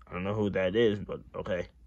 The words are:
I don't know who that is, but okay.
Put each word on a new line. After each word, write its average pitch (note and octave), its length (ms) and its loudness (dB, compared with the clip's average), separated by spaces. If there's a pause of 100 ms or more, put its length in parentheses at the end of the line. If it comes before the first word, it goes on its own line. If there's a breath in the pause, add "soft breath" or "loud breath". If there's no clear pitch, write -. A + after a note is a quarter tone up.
I - 60 -16
don't F2+ 100 -6
know G2 100 -2
who G#2 180 2
that F#2 240 0
is, G#2+ 240 4
but E2 220 -8 (140)
okay. F2 320 -4 (200)